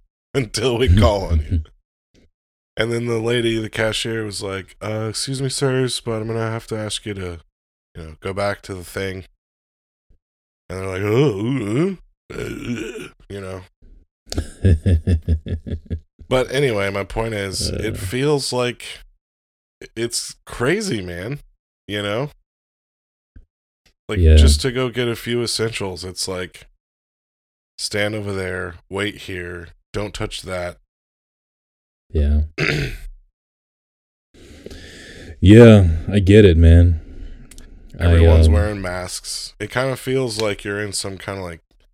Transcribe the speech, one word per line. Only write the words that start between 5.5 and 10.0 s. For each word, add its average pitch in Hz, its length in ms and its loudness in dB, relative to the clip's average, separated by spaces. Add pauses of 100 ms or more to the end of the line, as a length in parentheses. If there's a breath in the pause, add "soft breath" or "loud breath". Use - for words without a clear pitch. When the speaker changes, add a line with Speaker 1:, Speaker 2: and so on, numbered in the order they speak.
Speaker 1:
sirs, 131 500 -2
but 110 220 -6
I'm 113 60 -8
gonna 113 120 -4
have 113 280 -6
to 110 100 -6
ask 107 260 -8
you 104 100 -8
to, 90 260 -10 (560)
you 85 60 -16
know, 78 180 -18
go 98 120 -8
back 98 300 -4
to 98 120 -12
the 90 100 -14
thing." 95 400 -10 (1400)